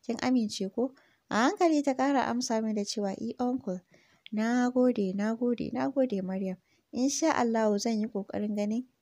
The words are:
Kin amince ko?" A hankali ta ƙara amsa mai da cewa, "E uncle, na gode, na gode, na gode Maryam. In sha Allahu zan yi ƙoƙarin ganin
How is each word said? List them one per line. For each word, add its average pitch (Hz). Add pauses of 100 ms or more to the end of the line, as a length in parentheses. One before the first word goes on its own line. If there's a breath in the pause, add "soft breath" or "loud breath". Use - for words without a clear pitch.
Kin 226
amince 220
ko?" 262 (360 soft breath)
A - (120)
hankali 339
ta 277
ƙara 269
amsa 233
mai 220
da 208
cewa, 202
"E 226
uncle, 247 (520 loud breath)
na 240
gode, 247
na 208
gode, 240
na 254
gode 254
Maryam. 190 (360)
In 254
sha 320
Allahu 220
zan 220
yi 214
ƙoƙarin 208
ganin 214 (160)